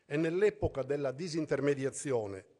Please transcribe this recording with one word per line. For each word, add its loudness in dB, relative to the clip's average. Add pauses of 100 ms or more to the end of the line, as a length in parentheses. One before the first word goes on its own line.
E -2
nell'epoca 2
della 0
disintermediazione 0 (140)